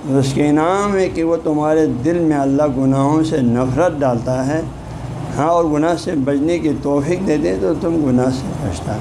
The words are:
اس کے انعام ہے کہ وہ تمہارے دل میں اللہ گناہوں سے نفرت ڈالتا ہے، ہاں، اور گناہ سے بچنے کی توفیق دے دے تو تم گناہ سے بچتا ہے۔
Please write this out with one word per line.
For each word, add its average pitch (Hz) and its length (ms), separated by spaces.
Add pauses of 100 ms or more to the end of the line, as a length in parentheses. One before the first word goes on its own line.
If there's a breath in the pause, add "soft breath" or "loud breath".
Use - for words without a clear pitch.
اس 135 240
کے 143 160
انعام 190 480
ہے 185 120
کہ 165 140
وہ 165 200
تمہارے 156 420 (200)
دل 170 140
میں 156 180
اللہ 139 260 (140)
گناہوں 135 460
سے 156 180
نفرت 127 580
ڈالتا 127 480
ہے، 156 140 (760)
ہاں، 143 100
اور 170 180
گناہ 156 340
سے 180 120
بچنے 143 480
کی 156 120 (100)
توفیق 151 460
دے 156 100
دے 170 240
تو 185 200
تم 165 280
گناہ 123 160
سے - 420
بچتا 104 280
ہے۔ 107 60